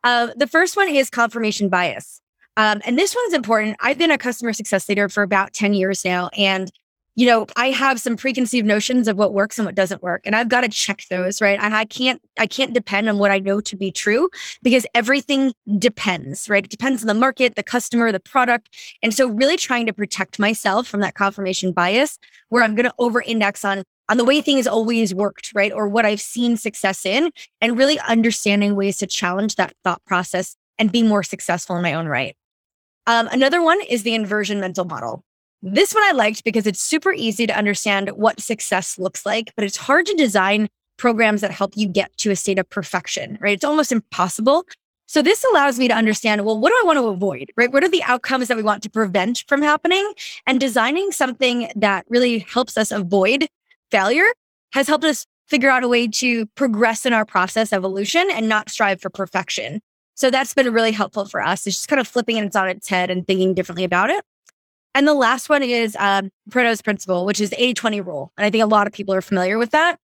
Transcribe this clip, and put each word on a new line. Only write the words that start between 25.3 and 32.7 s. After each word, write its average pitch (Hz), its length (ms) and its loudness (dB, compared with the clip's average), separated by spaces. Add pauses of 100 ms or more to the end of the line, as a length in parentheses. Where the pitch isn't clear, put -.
right? 208 180 2
Or 214 160 -2
what 214 180 2
I've 208 140 0
seen 233 360 -2
success 202 480 -4
in, 254 260 0 (300)
and 226 160 0
really 277 240 4
understanding 214 720 2
ways 196 240 -2
to 196 80 -6
challenge 190 500 -2
that - 180 -2 (100)
thought 180 220 -2
process 180 500 -4 (220)
and 220 120 2
be 240 120 2
more 208 200 4
successful 180 540 -4
in 175 60 -2
my 165 120 0
own 165 120 -4
right. 135 300 -4 (720)